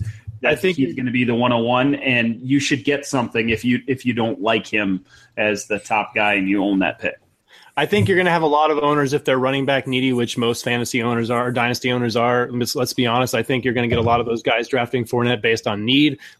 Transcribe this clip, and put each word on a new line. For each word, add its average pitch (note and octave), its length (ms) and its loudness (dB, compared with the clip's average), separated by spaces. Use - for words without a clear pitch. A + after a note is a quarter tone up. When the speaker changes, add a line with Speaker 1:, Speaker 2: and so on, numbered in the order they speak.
Speaker 1:
that D3+ 120 2
Speaker 2:
I D3+ 40 0
think F#3 220 0
Speaker 1:
he's B2+ 120 0
Speaker 2:
you A2+ 60 -10
Speaker 1:
gonna B2 140 -4
be B2 140 0
the A#2 100 0
one B2 180 2
oh A#2 60 2
one, B2 380 2
and A#2+ 440 0
you C3 200 0
should C3+ 240 -2
get C#3+ 200 0
something A#2 460 -2
if A2+ 140 -2
you, B2 220 2
if B2+ 200 -4
you A#2+ 80 0
don't A2+ 260 -2
like A2 260 0
him G2 380 -2
as G#2 300 0
the G#2 120 -4
top - 360 -2
guy G#2 200 2
and F#2+ 140 0
you G2+ 140 2
own G2 160 0
that F2+ 220 0
pick. - 160 -4
Speaker 2:
I C#3+ 100 0
think G3+ 220 2
you're F#3+ 100 2
gonna F3+ 120 4
have E3 120 2
a D#3+ 40 4
lot D3+ 240 4
of D3 100 0
owners C#3+ 340 2
if C#3+ 100 -2
they're C3 140 2
running C3+ 260 0
back C3+ 220 0
needy, B2+ 260 0
which A#2+ 240 -2
most A#2+ 280 -2
fantasy A#2+ 380 -2
owners A#2 280 0
are, B2 200 -2
dynasty B2 420 -2
owners A#2+ 220 -2
are. B2 380 2
Let's, A#2+ 240 -2
let's B2 160 -2
be B2 140 0
honest. A#2+ 280 0
I A2+ 80 0
think B2+ 220 -2
you're B2+ 80 0
gonna A#2+ 160 -2
get A#2 100 0
a A#2 40 0
lot A#2 180 2
of A2+ 60 -4
those A#2 160 -4
guys A#2 260 0
drafting A#2+ 380 -2
Fournette A#2+ 340 0
based A2+ 260 0
on G#2+ 200 -2
need, C#3 320 2